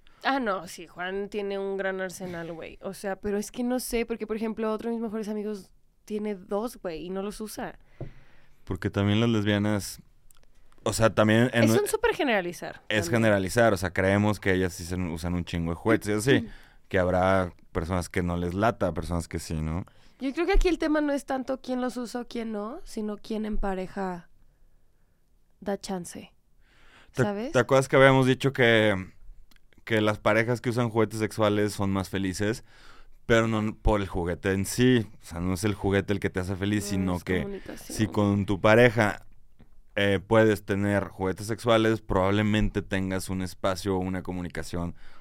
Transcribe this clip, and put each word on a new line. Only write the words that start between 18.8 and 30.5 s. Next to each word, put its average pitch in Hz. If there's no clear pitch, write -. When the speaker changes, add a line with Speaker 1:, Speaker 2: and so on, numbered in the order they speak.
Speaker 2:
personas 82
que 87
sí, -
¿no? 78
Speaker 1:
Yo 262
creo 330
que 381
aquí 415
el 339
tema 311
no 294
es 285
tanto 262
quién 254
los 254
usa 240
o 233
quién 226
no, 220
sino 214
quién 214
en 214
pareja 185
da 196
chance, 190
Speaker 2:
¿Te, -
Speaker 1:
¿sabes? 208
Speaker 2:
te 135
acuerdas 135
que 151
habíamos 135
dicho 131
que, 110
que 110
las 107
parejas 113